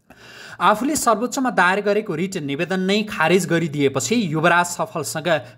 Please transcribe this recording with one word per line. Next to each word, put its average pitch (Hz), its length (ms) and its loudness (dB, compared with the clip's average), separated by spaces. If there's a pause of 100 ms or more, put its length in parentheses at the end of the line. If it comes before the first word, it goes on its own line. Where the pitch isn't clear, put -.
(600)
आफूले 214 360 2
सर्वोच्चमा 247 540 0
दायर 185 300 2
गरेको 202 340 0
रिट 190 220 -4
निवेदन 156 440 -2
नै 196 220 2
खारेज 175 480 2
गरिदिएपछि 151 800 0
युवराज 165 320 2
सफलसँग 160 760 -4 (180)